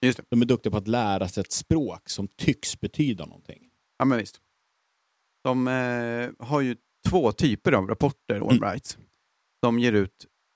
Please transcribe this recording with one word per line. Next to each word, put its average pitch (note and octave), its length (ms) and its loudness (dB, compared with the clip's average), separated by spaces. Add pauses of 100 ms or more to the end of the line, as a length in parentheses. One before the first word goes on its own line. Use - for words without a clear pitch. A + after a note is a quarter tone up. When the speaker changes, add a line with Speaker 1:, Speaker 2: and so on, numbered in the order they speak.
Speaker 1:
Just B2+ 160 2
det. - 120 -16
Speaker 2:
De A#2 120 4
är A#2+ 40 4
duktiga A#2 260 2
på A2 60 0
att G2+ 100 -6
lära G#2 400 0
sig G2 140 -4
ett - 100 -8
språk B2 580 -2
som G2+ 180 -6
tycks - 520 -4
betyda G#2 460 -2
någonting. - 380 -20 (340)
Speaker 1:
Ja, C3 80 2
men C3 120 2
visst. G#2 220 -8 (1040)
De, B2+ 240 0
eh, A#2+ 800 -4
har C#3+ 140 0
ju B2+ 140 -2 (340)
två D3+ 220 4
typer A#2+ 400 0
av G2 160 2
rapporter, A#2+ 480 -2
Speaker 2:
Mm. G#2 140 -4
Speaker 1:
Allbright. A#2 480 0 (640)
De A#2+ 180 2
ger A#2+ 140 4
ut G2+ 320 0 (300)